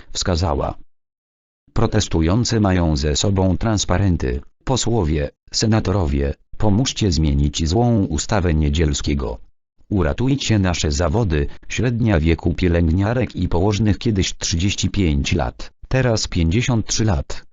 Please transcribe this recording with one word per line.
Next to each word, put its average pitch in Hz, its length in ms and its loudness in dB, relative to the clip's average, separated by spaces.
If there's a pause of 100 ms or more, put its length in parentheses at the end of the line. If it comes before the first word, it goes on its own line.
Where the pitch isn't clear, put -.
(120)
wskazała. 82 600 -2 (1000)
Protestujący 110 880 2
mają 90 360 2
ze 71 200 0
sobą 95 400 2
transparenty: 90 840 0 (240)
„Posłowie, 90 680 0 (220)
senatorowie, 87 840 0 (220)
pomóżcie 107 560 2
zmienić 73 560 0
złą 113 360 2
ustawę 87 500 0
Niedzielskiego. 73 840 0 (520)
Uratujcie 107 680 0
nasze 85 340 0
zawody”. 80 540 0 (220)
Średnia 110 520 0
wieku 82 340 2
pielęgniarek 90 840 0
i 87 120 -2
położnych 101 500 2
kiedyś 101 380 0
trzydzieści 92 540 -2
pięć 76 420 0
lat, 65 400 -4 (160)
teraz 123 400 0
pięćdziesiąt 104 580 0
trzy - 180 -2
lat, 90 480 -2